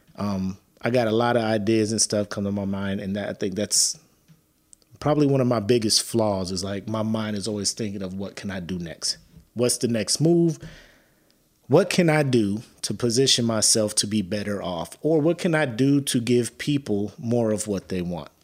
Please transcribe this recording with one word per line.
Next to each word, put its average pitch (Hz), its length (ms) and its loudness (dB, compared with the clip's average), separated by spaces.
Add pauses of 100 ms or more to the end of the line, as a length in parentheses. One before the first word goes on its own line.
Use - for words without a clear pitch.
(160)
Um, 98 420 -4 (240)
I 120 80 0
got 120 180 4
a 107 40 2
lot 120 240 2
of 117 60 2
ideas 110 480 2
and 110 100 0
stuff 104 280 0
come 101 160 -6
to 101 80 -2
my 101 140 -2
mind, 98 340 -4
and 98 160 -6
that, 101 140 -6
I - 20 -6
think 98 220 -6
that's - 440 0 (1000)
probably 147 260 2
one 139 140 4
of 123 80 2
my 120 100 2
biggest 110 440 2
flaws 98 500 0
is, 90 100 -6
like, 98 240 -6
my 110 160 -4
mind 110 340 -2
is 98 120 -6
always 104 240 -4
thinking 101 300 -6
of 92 120 -8
what 98 220 -8
can 101 160 -8
I 92 80 -6
do 90 180 -6
next? - 400 -6 (360)
What's 120 240 0
the 123 100 0
next 113 320 -2
move? 165 400 4 (1080)
What 175 200 6
can 175 220 4
I 151 120 4
do 113 400 2 (200)
to - 100 -6
position 120 540 2
myself 107 480 2
to - 120 -2
be 104 140 0
better 101 420 -4
off? 87 380 -6
Or 156 200 2
what 170 180 2
can 175 160 0
I 156 100 2
do 135 380 2
to 139 180 -2
give 120 380 0
people 107 580 -2
more 117 340 0
of 104 160 -2
what 98 220 -4
they 90 140 -4
want? 85 260 -8 (160)